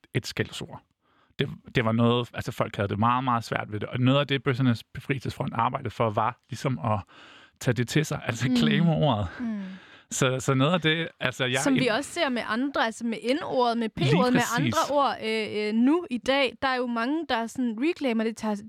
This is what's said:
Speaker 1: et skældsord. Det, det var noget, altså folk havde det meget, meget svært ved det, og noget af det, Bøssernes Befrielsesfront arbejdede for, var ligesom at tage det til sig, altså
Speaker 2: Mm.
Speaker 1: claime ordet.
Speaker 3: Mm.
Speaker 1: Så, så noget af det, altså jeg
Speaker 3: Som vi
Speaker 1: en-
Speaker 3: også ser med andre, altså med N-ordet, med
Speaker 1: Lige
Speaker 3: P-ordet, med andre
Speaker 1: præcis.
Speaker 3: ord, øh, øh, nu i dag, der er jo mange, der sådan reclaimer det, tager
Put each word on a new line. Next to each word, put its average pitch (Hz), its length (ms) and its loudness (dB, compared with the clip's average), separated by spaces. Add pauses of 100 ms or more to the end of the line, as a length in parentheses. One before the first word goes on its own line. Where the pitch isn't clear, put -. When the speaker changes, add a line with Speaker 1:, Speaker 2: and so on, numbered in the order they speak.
(140)
Speaker 1:
et 127 120 -2
skældsord. - 560 -8 (560)
Det, 143 100 0 (260)
det 120 100 4
var 113 80 2
noget, 117 420 4
altså - 180 -6
folk - 240 -4
havde 101 120 0
det 104 100 0
meget, 123 260 4
meget 117 200 0
svært 113 280 -4
ved 104 80 -6
det, 101 80 -6
og 123 120 -4
noget 131 200 6
af 143 60 0
det, 135 160 0
Bøssernes 127 420 2
Befrielsesfront - 720 -6
arbejdede 117 360 0
for, 113 200 2
var 110 280 0 (120)
ligesom 127 280 -4
at 107 220 0 (600)
tage 123 140 0
det 120 140 0
til 151 160 2
sig, 139 220 -6
altså 117 220 -2
Speaker 2:
Mm. 254 80 2
Speaker 1:
claime 214 380 4
ordet. 123 340 2 (120)
Speaker 3:
Mm. 226 200 -6 (500)
Speaker 1:
Så, 131 300 0
så 139 140 0
noget 135 180 4
af 180 80 0
det, 160 280 0 (120)
altså - 240 -2
jeg 127 160 0
Speaker 3:
Som 269 140 2
vi 262 120 2
Speaker 1:
en- 220 60 2
Speaker 3:
også 277 180 -4
ser 330 180 0
med 233 180 -2
andre, 269 400 -2
altså 226 200 -6
med 226 120 -4 (160)
N-ordet, 240 440 0
med 226 180 -2
Speaker 1:
Lige - 160 2
Speaker 3:
P-ordet, 247 200 4
med 240 80 4 (180)
andre 123 120 2
Speaker 1:
præcis. 320 200 0
Speaker 3:
ord, 277 340 2
øh, 214 440 -2
øh, 214 60 -2
nu 285 360 4
i 240 80 -4
dag, 269 340 0 (100)
der 269 60 0
er 262 80 0
jo 254 100 -2
mange, 247 420 -2
der 226 180 -2
sådan 233 300 -4 (120)
reclaimer 233 360 0
det, 226 120 -2
tager 214 180 -2 (140)